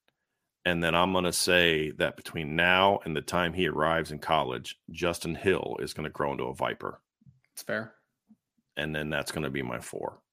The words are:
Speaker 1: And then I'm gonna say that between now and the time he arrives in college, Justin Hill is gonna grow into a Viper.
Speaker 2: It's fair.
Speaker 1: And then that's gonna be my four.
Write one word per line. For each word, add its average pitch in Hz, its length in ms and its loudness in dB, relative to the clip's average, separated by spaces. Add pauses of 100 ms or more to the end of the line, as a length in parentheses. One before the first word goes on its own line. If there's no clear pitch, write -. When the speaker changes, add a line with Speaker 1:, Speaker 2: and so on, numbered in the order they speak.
(680)
Speaker 1:
And 85 180 2
then 82 120 2
I'm 90 180 6
gonna 90 200 2
say 82 580 4
that 71 260 0
between 78 380 -6
now 92 500 6
and 80 100 -4
the 71 60 -2
time 87 320 -2
he 87 140 0
arrives 78 440 0
in 76 80 -10
college, 65 580 -2 (140)
Justin 82 440 -4
Hill - 440 0
is - 140 -8
gonna 78 160 -8
grow 71 240 -2
into 62 120 -4
a 64 80 -6
Viper. 57 480 -6 (520)
Speaker 2:
It's - 100 -16
fair. 110 320 -6 (800)
Speaker 1:
And 76 180 -4
then 76 160 -2
that's 73 220 -2
gonna 73 180 -4
be 67 120 -4
my 60 180 -4
four. - 400 -10 (140)